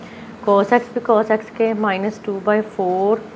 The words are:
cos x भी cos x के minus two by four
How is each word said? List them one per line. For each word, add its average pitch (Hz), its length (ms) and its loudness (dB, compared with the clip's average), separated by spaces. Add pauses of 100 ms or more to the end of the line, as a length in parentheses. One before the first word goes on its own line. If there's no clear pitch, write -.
(480)
cos 202 260 4
x 240 200 2
भी 240 140 -4
cos 220 240 4
x 220 260 -2
के 226 160 0
minus 208 520 -2
two 196 200 -4
by 208 160 2
four 202 640 0 (120)